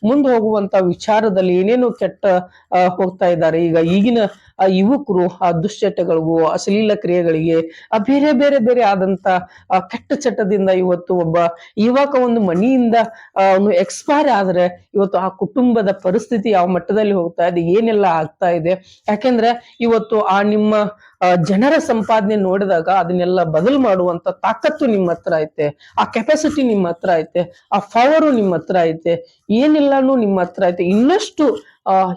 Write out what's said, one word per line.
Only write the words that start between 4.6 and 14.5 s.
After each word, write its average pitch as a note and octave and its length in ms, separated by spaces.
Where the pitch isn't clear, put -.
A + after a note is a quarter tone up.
ಆ, F#3+ 60
ಯುವಕರು, F#3+ 720
ಆ F3+ 120
ದುಶ್ಚಟಗಳಿಗೂ E3 920
ಅಶ್ಲೀಲ G3+ 500
ಕ್ರಿಯೆಗಳಿಗೆ, E3 1000
ಆ A3 60
ಬೇರೆ C#4 340
ಬೇರೆ C#4+ 260
ಬೇರೆ B3 240
ಆದಂತ, G3 440
ಆ F#3 80
ಕೆಟ್ಟ F#3 340
ಚಟದಿಂದ G#3 580
ಇವತ್ತು F#3 440
ಒಬ್ಬ E3 200
ಯುವಕ C4+ 360
ಒಂದು A#3 160
ಮನೆಯಿಂದ, A3 540
ಆ, F#3+ 60
ಅವನು G3 280
ಎಕ್ಸ್‌ಪೈರ್ C#4+ 580
ಆದ್ರೆ F3+ 640